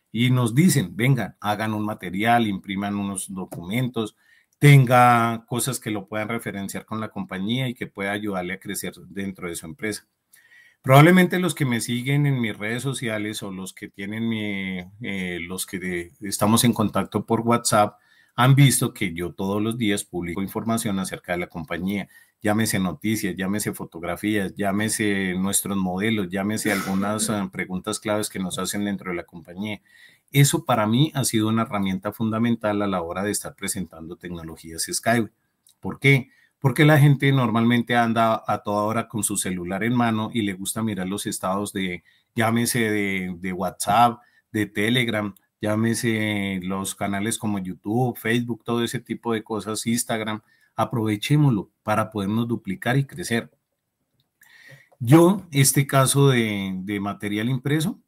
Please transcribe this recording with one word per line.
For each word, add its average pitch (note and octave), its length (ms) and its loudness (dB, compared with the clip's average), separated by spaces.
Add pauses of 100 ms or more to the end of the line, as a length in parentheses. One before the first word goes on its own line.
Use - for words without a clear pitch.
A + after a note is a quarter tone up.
(120)
y A#2+ 180 2
nos B2 240 2
dicen, C3 400 4
"Vengan, A2+ 460 0
hagan G#2+ 320 -2
un G#2+ 120 -2
material, G#2+ 640 0
impriman G2+ 480 -4
unos G2 380 -6
documentos, G2+ 840 -4 (420)
tenga B2 880 6
cosas A#2+ 340 -4
que - 100 -8
lo G2+ 160 -6
puedan G#2+ 220 -6
referenciar G2 560 -8
con A2 160 -8
la A2 80 -8
compañía G2+ 600 -4
y A#2+ 60 -6
que F2 140 -10
pueda G2 240 -6
ayudarle G2 400 -4
a F#2 80 -12
crecer F#2+ 320 -8 (160)
dentro F#2+ 400 -10
de E2+ 80 -8
su - 80 -12
empresa". G#2 420 -10 (760)
Probablemente F3 560 8
los F3+ 160 0
que D3+ 100 -2
me A#2+ 160 0
siguen C3 460 0
en C3+ 140 2
mis G#2 180 -2
redes A2+ 240 -4
sociales A2 600 -4
o G2 80 -8
los F#2 200 -10
que G2+ 160 -14
tienen G#2+ 400 -6
mi, G2 520 -4 (200)
eh, F#2+ 400 -6
los F2+ 240 -8
que - 140 -8
de-, F2 420 -6
estamos G#2+ 440 2
en A#2+ 80 4
contacto G2+ 520 -2
por A2+ 180 0
WhatsApp A2+ 560 2 (360)
han C3 200 6
visto B2+ 380 6
que F#2 220 -4
yo F2 180 -6
todos G2+ 300 -2
los A2+ 160 -4
días G2+ 260 0
publico F2 380 -6
información G#2+ 560 -4
acerca F#2 340 -6
de F2 60 -4
la F2 80 -6
compañía. F2 640 -6 (340)
Llámese G#2+ 380 0
noticias, F#2 560 -2
llámese G2 360 -2
fotografías, F#2 840 -4
llámese G2+ 800 0
nuestros F#2+ 420 -2
modelos, F#2+ 540 -2
llámese G2+ 420 -2
algunas, G2 560 -2
eh, G2+ 240 -2
preguntas F#2 480 -6
claves G#2+ 280 -2
que G2+ 120 -8
nos F#2 180 -6
hacen G2+ 260 -4
dentro F#2+ 260 -4
de F2 80 -4
la E2 60 -10
compañía. F2+ 580 -12 (500)
Eso C#3+ 320 4
para A2+ 240 2
mí C3+ 260 2
ha C3 100 -2
sido A2 240 0
una A2+ 140 2
herramienta G2 500 -4
fundamental A2 720 0
a G#2 60 -2
la F#2 140 -2
hora F2 200 -6
de G#2 80 -2
estar F2 240 -6
presentando E2+ 640 -10
tecnologías E2 720 -10
Skyway. A2+ 400 0 (480)
¿Por - 220 -10
qué? C3+ 300 4 (280)
Porque C3+ 260 2
la D#3 140 8
gente C#3 340 6
normalmente A#2+ 640 2
anda A2+ 500 2
a G#2 160 -2
toda G#2 220 0
hora A2 240 -2
con A2 160 -4
su G2+ 120 -2
celular F#2 460 -4
en A#2+ 120 0
mano A2 380 0
y A#2 100 -2
le G2+ 120 -2
gusta G2 260 -8
mirar F#2+ 280 -4
los G2+ 180 -6
estados G2 460 -4
de, F#2 320 -4 (320)
llámese A#2 540 0
de, G2 500 -2
de F#2 120 -6
WhatsApp, G#2 680 0 (320)
de G#2+ 140 -2
Telegram, G#2+ 680 -2 (260)
llámese G#2+ 1000 -2
los F#2+ 320 -6
canales G2+ 420 -4
como G#2 220 -4
YouTube, G#2 580 -4
Facebook, A#2 480 -2
todo A#2+ 200 -2
ese A#2 160 -6
tipo A#2 320 -6
de A2 100 -2
cosas, G#2+ 440 -6
Instagram. A2 540 -4 (360)
Aprovechémoslo A2 920 2 (120)
para G#2+ 280 0
podernos G#2+ 360 -2
duplicar A#2 500 -2
y C#3 80 2
crecer. A2+ 460 -6 (1500)
Yo, E3+ 500 8
este C#3 360 4
caso C#3 420 4
de, G#2 480 0
de G2+ 240 -4
material G#2 480 -4
impreso, D3 600 -2